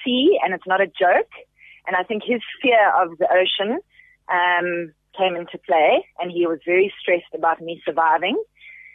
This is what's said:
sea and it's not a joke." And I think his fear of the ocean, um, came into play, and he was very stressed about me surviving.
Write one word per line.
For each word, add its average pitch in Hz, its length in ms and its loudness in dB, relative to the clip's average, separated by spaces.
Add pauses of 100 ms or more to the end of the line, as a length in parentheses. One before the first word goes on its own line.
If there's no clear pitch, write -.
sea 262 380 2
and 185 120 -2
it's - 120 -12
not 185 140 0
a 196 60 2
joke." 185 440 0 (560)
And 185 80 -6
I 180 80 0
think 214 220 -6
his 233 160 -2 (200)
fear 226 300 4 (100)
of 170 180 -2
the 180 140 0
ocean, 196 460 0 (500)
um, 175 640 -2 (240)
came 185 200 0
into 175 220 -12
play, 180 460 2 (140)
and 180 140 -8
he 175 140 0
was 165 200 -4
very 185 340 2
stressed 175 320 -2
about 160 280 -2
me 165 240 -12
surviving. 165 520 0 (580)